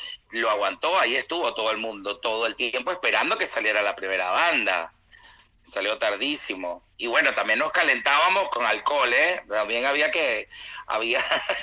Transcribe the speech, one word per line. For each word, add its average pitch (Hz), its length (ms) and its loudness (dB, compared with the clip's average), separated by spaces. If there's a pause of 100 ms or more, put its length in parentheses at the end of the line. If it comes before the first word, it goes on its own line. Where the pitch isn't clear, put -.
(320)
lo 113 180 0
aguantó, 104 480 0
ahí 123 160 2
estuvo 135 400 -2
todo 110 160 0
el 107 80 -2
mundo, 104 400 -6
todo 113 280 0
el 110 100 -4
tiempo 123 340 -4
esperando 156 480 0
que 185 80 -2
saliera 107 360 0
la 101 120 0
primera 92 360 -2
banda. 107 640 0 (680)
Salió 104 340 -4
tardísimo. 101 880 -2 (140)
Y 117 80 -6
bueno, 135 260 4
también 110 260 0
nos 156 140 0
calentábamos 156 800 4
con 120 160 0
alcohol, 123 460 2
¿eh? 160 360 2
También 107 380 0
había 147 240 2
que, 127 380 0 (380)
había, 117 380 -2 (380)